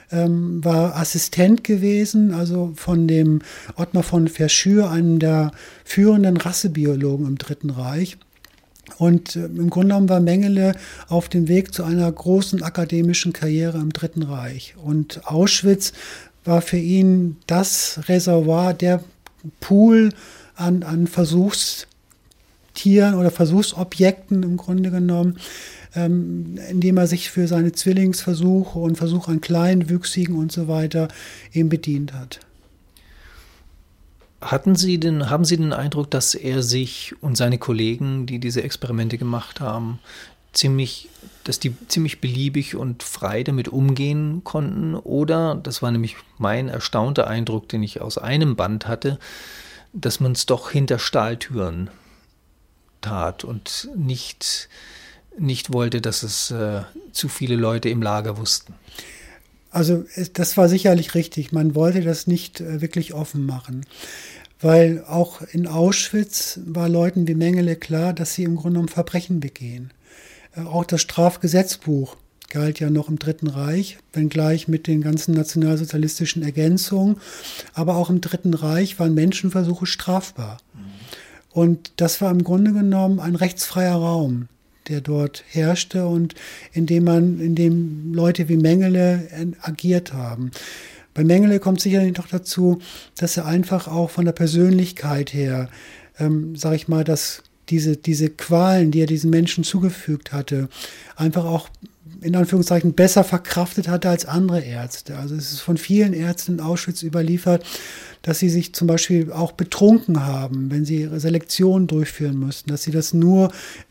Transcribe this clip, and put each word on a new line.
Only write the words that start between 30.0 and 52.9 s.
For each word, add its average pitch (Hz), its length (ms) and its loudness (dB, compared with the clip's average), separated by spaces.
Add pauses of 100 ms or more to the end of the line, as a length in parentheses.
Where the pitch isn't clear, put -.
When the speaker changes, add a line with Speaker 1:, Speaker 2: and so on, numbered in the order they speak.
Speaker 1:
und 160 160 -2
so 165 160 -4
weiter 160 400 -2 (460)
eben 165 160 2
bedient 147 440 -2
hat. 127 260 -16 (2000)
Speaker 2:
Hatten 185 360 2
Sie 180 240 0
den, 151 320 0
haben 160 140 2
Sie 170 120 2
den 156 160 0
Eindruck, 143 380 -4
dass 131 240 0
er 131 260 -2
sich 123 600 -4
und 135 140 -2
seine 120 220 2
Kollegen, 123 720 -2
die 127 100 -6
diese 120 240 -4
Experimente 120 560 -4
gemacht 120 440 -6
haben, 117 360 -6 (560)
ziemlich, 135 560 -2 (340)
dass - 160 -6
die 123 140 -4 (140)
ziemlich 160 340 -2
beliebig 135 540 -4
und 127 260 -6
frei 107 420 -6
damit 135 240 -2
umgehen 143 760 0
konnten? 156 500 -4
Oder, 151 600 -2
das - 260 -8
war 120 80 -2
nämlich 117 280 -2 (200)
mein 117 320 -2
erstaunter 120 580 -2
Eindruck, 113 400 -4
den 110 140 -4
ich - 180 -6
aus - 200 -8
einem 139 360 0
Band 107 320 -4
hatte, 135 300 -4 (760)
dass 135 260 -4
man's 127 260 0
doch - 240 0
hinter 135 300 0
Stahltüren 107 920 -4 (1120)